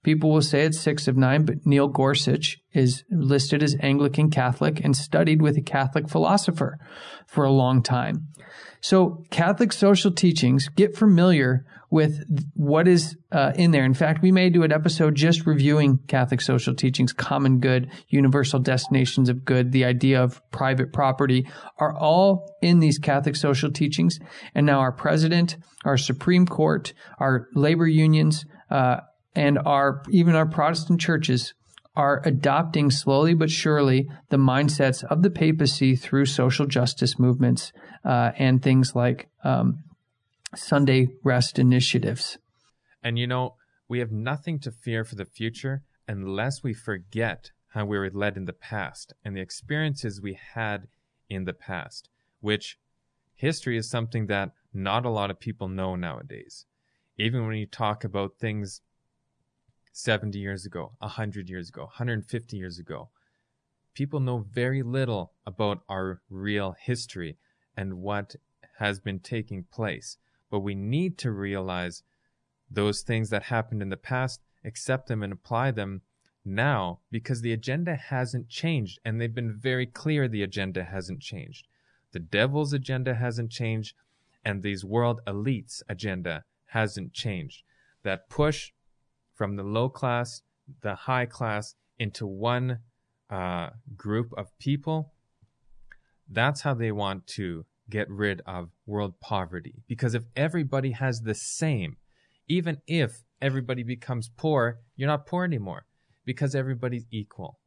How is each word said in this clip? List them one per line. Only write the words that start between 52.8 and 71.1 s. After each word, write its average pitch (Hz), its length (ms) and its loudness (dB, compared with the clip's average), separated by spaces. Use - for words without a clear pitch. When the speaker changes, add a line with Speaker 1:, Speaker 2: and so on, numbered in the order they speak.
Speaker 2:
history 131 420 -4
is 113 120 -8
something 117 380 -6
that 98 240 -4
not 101 320 -4
a 117 140 -4
lot 101 100 -4
of 95 100 -10
people 107 280 -10
know 95 280 -6
nowadays. - 680 -14
Even 113 280 -4
when 110 120 -6
you 104 100 -8
talk 107 360 -6
about 98 360 -6
things 104 420 -8
seventy 104 480 -6
years 98 260 -10
ago, 90 360 -14
a 107 60 -12
hundred 101 300 -10
years 90 200 -14
ago, - 220 -18
hundred 117 340 -8
fifty 120 300 -12
years 92 240 -14
ago, 80 300 -16
people 139 260 -8
know 123 320 -6
very 127 320 -4
little 120 500 -6
about 101 340 -6
our 95 400 -8
real 98 500 -6
history 95 580 -10
and 95 200 -10
what 101 400 -10
has 101 220 -6
been 95 200 -8
taking 104 520 -10
place. 95 460 -10
But 104 120 -6
we 101 140 -8
need 143 440 -6